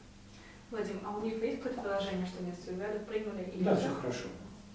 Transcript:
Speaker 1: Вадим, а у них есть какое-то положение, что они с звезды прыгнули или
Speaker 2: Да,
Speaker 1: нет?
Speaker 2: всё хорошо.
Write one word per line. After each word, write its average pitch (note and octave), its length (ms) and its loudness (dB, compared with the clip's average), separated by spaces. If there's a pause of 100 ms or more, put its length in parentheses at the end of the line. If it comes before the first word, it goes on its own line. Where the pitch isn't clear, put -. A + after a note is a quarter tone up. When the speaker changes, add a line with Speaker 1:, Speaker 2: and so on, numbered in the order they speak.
(720)
Speaker 1:
Вадим, F#3+ 340 0
а G3+ 60 -2
у G#3+ 100 -2
них A3 220 2
есть C4+ 180 2
какое-то A#3+ 220 -2
положение, G3 440 2
что F3+ 160 -4
они F3 100 0
с - 120 -8
звезды G#3 420 -2
прыгнули G3+ 480 -2
или F#3 80 0
Speaker 2:
Да, - 100 8
Speaker 1:
нет? - 80 8
Speaker 2:
всё C#3 140 2
хорошо. - 340 -2 (460)